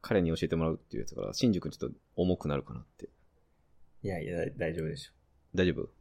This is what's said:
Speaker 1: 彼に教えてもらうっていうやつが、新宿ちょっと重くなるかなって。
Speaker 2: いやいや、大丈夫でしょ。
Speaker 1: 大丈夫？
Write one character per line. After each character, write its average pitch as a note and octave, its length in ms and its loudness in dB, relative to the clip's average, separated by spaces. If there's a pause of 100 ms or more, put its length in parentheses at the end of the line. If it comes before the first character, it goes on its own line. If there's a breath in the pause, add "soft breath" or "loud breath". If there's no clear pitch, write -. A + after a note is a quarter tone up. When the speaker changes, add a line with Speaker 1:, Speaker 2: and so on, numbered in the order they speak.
Speaker 1:
彼 G#2 200 4
に E2+ 80 4
教 D#2+ 120 2
え E2+ 60 2
て E2 80 0
も E2 80 2
ら D#2+ 80 2
う D#2 40 0
っ - 20 -16
て - 180 -16
い - 40 -2
う - 40 -6
や - 20 -6
つ - 100 -10
が、 - 180 -6
新 A#2+ 200 4
宿 F2 160 0
ち - 140 -10
ょ - 60 -4
っ - 20 -6
と - 40 -14 (200)
重 F2+ 220 4
く - 100 -6
な C#2+ 80 0
る C2+ 80 -2
か - 100 -14
な - 60 -10
っ - 60 -14 (120)
て。 - 120 -14 (920)
Speaker 2:
い G#2+ 60 -6
や F2+ 120 -2
い D#2 60 -4
や、 E2+ 320 -2
大 E2 160 -2
丈 E2+ 100 -2
夫 D#2 40 -2
で D#2 80 -6
し - 140 -14
ょ。 - 20 -20 (420)
Speaker 1:
大 F#2 140 4
丈 E2 120 2
夫？ - 100 -6 (120)